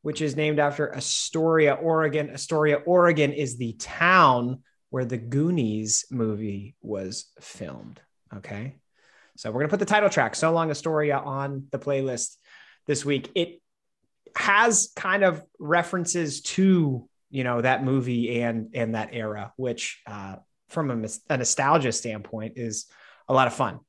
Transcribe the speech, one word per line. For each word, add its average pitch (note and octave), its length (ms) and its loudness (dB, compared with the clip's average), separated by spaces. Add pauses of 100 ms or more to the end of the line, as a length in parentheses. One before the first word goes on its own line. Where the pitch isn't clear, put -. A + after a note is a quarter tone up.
which D3+ 200 -6
is C#3+ 140 -2
named D3+ 240 0
after C#3+ 340 0
Astoria, D#3+ 800 2
Oregon. D#3 560 0
Astoria, D3+ 460 2 (100)
Oregon E3+ 460 6
is B2+ 260 -4
the A#2 160 -4
town C3+ 880 4 (280)
where B2+ 160 -2
the A#2+ 120 -4
Goonies A#2 920 0
movie G#2+ 720 -4
was F#2+ 440 -8 (140)
filmed. - 600 -16 (360)
Okay. G#2 400 -12 (640)
So A2 140 -10
we're B2 100 -2
gonna D3+ 80 0
put G3 100 0
the G3+ 60 0
title G#3 240 2
track, B2+ 260 0
So D#3+ 160 2
Long E3 180 0
Astoria, D3+ 480 -2
on C#3 540 -6
the C3+ 80 -6
playlist C3+ 560 -4 (520)
this C#3 180 -2
week. C#3 300 -2
It F3 260 -2 (760)
has G#3+ 600 2
kind G3 280 0
of E3+ 200 2 (160)
references E3+ 840 -2
to, E3+ 680 2 (220)
you C3+ 140 -4
know, A#2+ 180 0
that B2+ 220 2
movie A#2+ 580 0
and, A2+ 320 -4
and A2+ 220 -2
that A2 180 -4
era, G#2+ 440 -8
which, B2 500 -6
uh, G2 300 -14 (320)
from D3+ 220 -4
a A#2+ 40 -4
mis-, A2 340 -8
a C#3+ 80 0
nostalgia C3+ 540 2
standpoint A2 680 -8
is A#2 300 -8 (420)
a C3 40 2
lot C3 140 6
of C#3+ 60 -2
fun. A#2 360 -2